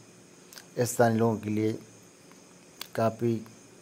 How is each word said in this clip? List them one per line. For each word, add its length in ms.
स्थानीय 380
लोगों 180
के 140
लिए 220
काफ़ी 400